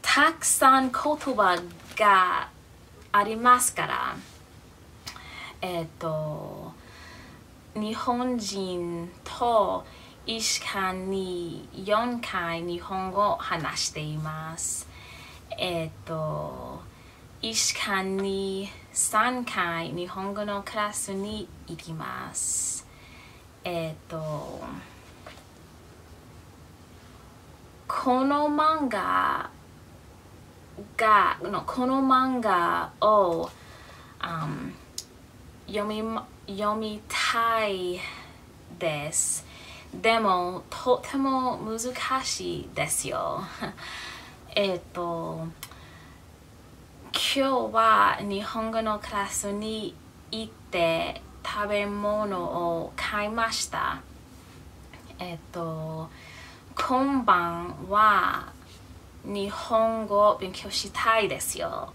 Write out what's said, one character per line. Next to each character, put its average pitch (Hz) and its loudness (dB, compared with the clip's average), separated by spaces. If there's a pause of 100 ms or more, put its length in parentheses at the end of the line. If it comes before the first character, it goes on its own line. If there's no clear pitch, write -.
た 311 6
く - -10
さ 269 8
ん 254 0
言 - -
葉 220 2 (400)
が 190 6 (640)
あ 202 8
り 220 -2
ま 247 8
す - 2
か 160 -2
ら。 64 -2 (1500)
え 175 -4
っ 160 -8 (100)
と、 156 -6 (1000)
日 214 -4
本 247 0
人 180 -4 (140)
と 226 2 (400)
一 226 -4
緒 190 0
に 185 -4
四 226 2
回 170 -4
日 175 -4
本 190 -4
語 202 4
を - 2
話 151 -4
し - 0
て 156 -6
い 151 -6
ま 156 -6
す。 - -6 (720)
え 170 -2
っ - -8 (160)
と、 151 -6 (640)
一 226 -4
緒 202 0
に 196 -2 (240)
三 247 2
回 170 -2
日 175 -6
本 196 -6
語 208 -4
の 202 -4
ク - -8
ラ 208 0
ス - -4
に 208 -6 (180)
行 170 -8
き 165 -12
ま 131 -8
す。 - -4 (800)
え 165 -4
っ 156 -10 (120)
と、 156 -8 (3250)
こ 254 4
の 294 4
漫 302 4
画 185 0 (1500)
が、 208 6
の、 185 -2
こ 254 0
の 262 2
漫 262 4
画 175 2
を、 180 6 (720)
あ 165 -6
ん、 151 -6 (920)
読 208 -2
み 214 -4
ま、 220 -4 (220)
読 208 -2
み 214 -6
た 226 2
い 180 -2 (800)
で 151 -2
す。 - -2 (480)
で 220 4
も、 185 2
と 254 4
て - -6
も 269 2
難 247 -2
し 175 -4
い - -12
で 151 -2
す - -2
よ。 85 -2
<laughs> - -12 (1040)
え 196 2
っ 170 -6 (120)
と、 165 -4 (1700)
今 - -2
日 - 0 (320)
は 220 6
日 202 -2
本 220 -4
語 226 0
の 214 0
ク - -10
ラ 196 0
ス 202 -4
に 214 -6 (360)
行 - -8
っ - -18
て 165 0 (240)
食 208 -2
べ 208 2
物 208 -2 (400)
を - -8
買 208 -2
い - -2
ま 226 0
し - -2
た。 - -2 (1160)
え 180 -8
っ - -12 (140)
と、 160 -6 (640)
今 262 2
晩 175 2
は 202 6 (720)
日 202 -4
本 220 2
語 202 8
を 208 2
勉 185 -6
強 196 -10
し - -4
た 226 4
い 196 2
で 131 -4
す - -4
よ。 - -4